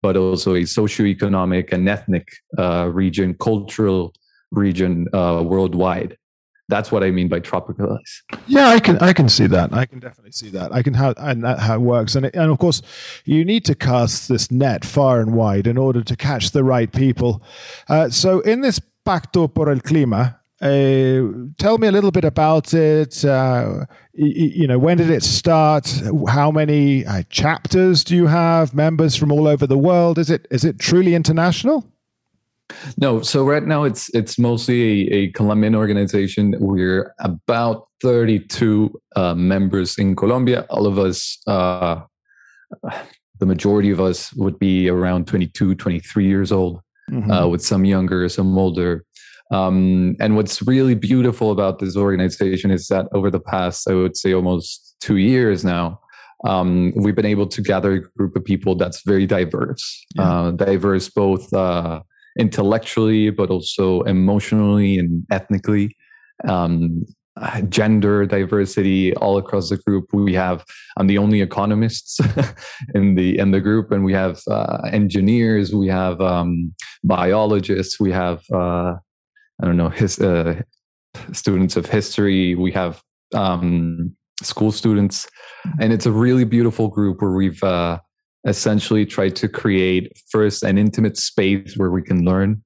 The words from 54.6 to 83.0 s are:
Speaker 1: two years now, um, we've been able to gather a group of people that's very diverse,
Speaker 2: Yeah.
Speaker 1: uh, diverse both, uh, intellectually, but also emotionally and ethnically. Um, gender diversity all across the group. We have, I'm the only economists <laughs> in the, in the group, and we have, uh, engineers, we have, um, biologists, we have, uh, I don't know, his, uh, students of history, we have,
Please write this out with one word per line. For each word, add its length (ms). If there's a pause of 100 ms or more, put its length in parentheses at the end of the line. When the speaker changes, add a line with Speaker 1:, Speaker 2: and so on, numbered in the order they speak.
Speaker 1:
two 180
years 480
now, 340 (460)
um, 500
we've 180
been 120
able 220
to 120
gather 320
a 80
group 360
of 60
people 320
that's 300
very 220
diverse, 760 (120)
Speaker 2:
Yeah. 80 (240)
Speaker 1:
uh, 60
diverse 580
both, 420
uh, 480 (380)
intellectually, 880
but 220
also 540
emotionally 920
and 320
ethnically. 640 (540)
Um, 560 (640)
gender 580
diversity 920
all 220
across 300
the 80
group. 360
We 220
have, 300 (320)
I'm 120
the 100
only 240
economists 760 (360)
<laughs> 380
in 220
the, 220
in 120
the 100
group, 300
and 140
we 80
have, 360
uh, 300 (140)
engineers, 800
we 140
have, 320
um, 520 (300)
biologists, 960
we 140
have, 400
uh, 420 (640)
I 60
don't 100
know, 120
his, 320
uh, 420 (720)
students 440
of 100
history, 680
we 160
have, 320 (320)